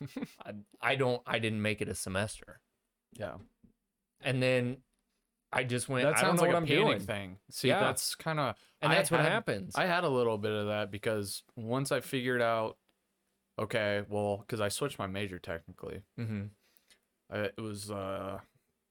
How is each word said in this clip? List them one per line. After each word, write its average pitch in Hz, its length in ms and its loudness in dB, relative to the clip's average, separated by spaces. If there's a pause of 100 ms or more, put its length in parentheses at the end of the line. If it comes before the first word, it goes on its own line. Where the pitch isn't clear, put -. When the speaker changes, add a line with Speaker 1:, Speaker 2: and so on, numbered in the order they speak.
Speaker 1:
<laughs> - 420 -10
Speaker 2:
I, - 120 -12 (260)
I 123 140 2
don't, 127 320 2
I 110 100 0
didn't 110 240 0
make 107 200 0
it 101 60 -4
a - 60 -4
semester. - 680 -4 (520)
Speaker 1:
Yeah. 95 240 -8 (840)
Speaker 2:
And 131 200 0
then 127 360 2 (760)
I 135 100 0
just 123 240 -2
went, 131 160 0
Speaker 1:
That 147 140 4
Speaker 2:
"I 117 40 6
don't 185 100 4
Speaker 1:
sounds 175 100 4
Speaker 2:
know 165 60 6
Speaker 1:
like 175 80 4
Speaker 2:
what - 0 -
Speaker 1:
a - 20 4
Speaker 2:
I'm 170 80 0
Speaker 1:
panic 147 200 4
Speaker 2:
doing." 135 160 2
Speaker 1:
thing. 98 380 -6 (120)
See, - 160 0
Speaker 2:
Yeah. 123 120 4
Speaker 1:
that's - 360 0
kinda, 151 400 -2 (260)
Speaker 2:
And 143 100 4
Speaker 1:
I 160 40 6
Speaker 2:
that's 185 160 4
what 131 100 6
Speaker 1:
had, 151 100 4
Speaker 2:
happens. 113 440 -2
Speaker 1:
I 160 100 2
had 180 180 2
a 160 60 4
little 120 300 4
bit 107 120 0
of 104 160 0
that 104 220 0
because 104 540 -2 (120)
once 127 360 -2
I 135 80 2
figured 123 420 0
out, 113 360 2 (800)
okay, 104 500 0
well, 104 400 0
'cause 107 140 -2
I 101 80 2
switched 139 300 -4
my 98 80 -4
major 95 320 -6
technically. 87 640 -10 (140)
Speaker 2:
Mm-hmm. 110 280 -6 (840)
Speaker 1:
I, 98 100 -8
it 101 200 -4
was, 104 320 -8
uh, 95 480 -6 (520)